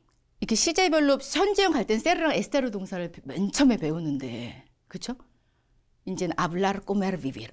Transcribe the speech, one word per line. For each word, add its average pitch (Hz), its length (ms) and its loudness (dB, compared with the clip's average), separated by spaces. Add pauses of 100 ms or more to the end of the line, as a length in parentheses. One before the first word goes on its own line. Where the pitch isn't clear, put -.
(400)
이렇게 220 160 -2
시제별로 311 640 4
현재형 392 540 2
갈 247 120 0
땐 220 140 0
세르랑 320 340 2
에스테르 254 380 0
동사를 185 400 -6 (140)
맨 196 260 -2
처음에 254 260 6
배우는데, 135 840 -4 (240)
그쵸? - 280 -10 (880)
이제는 180 340 -2
hablar, 190 480 0
comer, 190 320 0
vivir, 127 340 -8